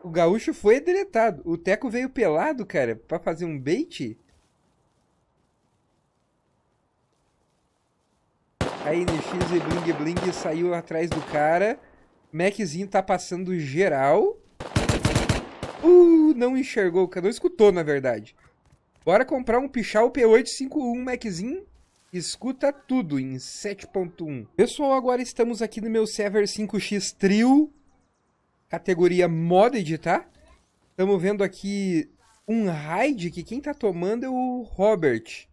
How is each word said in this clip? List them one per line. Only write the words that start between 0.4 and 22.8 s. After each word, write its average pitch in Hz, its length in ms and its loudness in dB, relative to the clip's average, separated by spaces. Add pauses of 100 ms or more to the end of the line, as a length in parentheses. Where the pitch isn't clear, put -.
foi 226 260 4
deletado. 339 640 0
O 170 120 -4
Teco 202 340 -2
veio 247 180 -4
pelado, 220 560 0
cara, 123 300 -2
pra 156 240 -8
fazer 170 260 -6
um 156 140 -6
bait? 143 580 -4 (4000)
A 151 100 -2
N 175 160 0
X 170 420 -4
e 165 420 -2
Bling 151 200 -4
Bling 175 180 -2
saiu 170 400 -2
atrás 165 380 -4
do 156 100 -4 (120)
cara. 170 480 2 (520)
Maczinho 185 540 -4
tá 196 160 0
passando 185 560 -4
geral. 156 800 2 (1400)
Uh, 330 540 8
não 247 200 0
enxergou 190 480 0
o 175 40 -2
cara. 180 160 -8
Não 208 60 2
escutou, 214 420 4
na 170 100 0
verdade. 131 540 -2 (680)
Bora 208 200 4
comprar 247 340 -2
um 277 100 -2
Pichau 233 420 0
P 247 160 2
oito 220 240 6
cinco 269 300 -6
um, 247 220 -6
Maczinho. 247 640 -8 (460)
Escuta 262 600 -4
tudo 208 460 -4